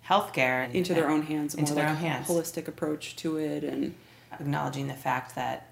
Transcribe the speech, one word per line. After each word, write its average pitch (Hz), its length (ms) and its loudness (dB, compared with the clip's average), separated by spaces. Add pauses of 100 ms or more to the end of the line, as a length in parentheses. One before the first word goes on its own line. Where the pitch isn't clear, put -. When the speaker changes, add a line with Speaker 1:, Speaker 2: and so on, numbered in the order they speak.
Speaker 1:
healthcare 131 560 4
and 123 80 -6
Speaker 2:
Into 180 220 2
their 156 160 4
own 156 120 4
hands, 151 340 -2
Speaker 1:
into 147 160 2
Speaker 2:
more 147 100 2
Speaker 1:
their 151 60 4
Speaker 2:
like 156 80 2
Speaker 1:
own 156 40 -4
hands. 143 280 -2
Speaker 2:
holistic 165 400 0
approach 151 480 -4
to 160 220 -2
it, 147 260 -2
and 139 280 -2 (460)
Speaker 1:
Acknowledging 143 480 -2
the 135 80 -4
fact 131 400 -2
that 127 380 -4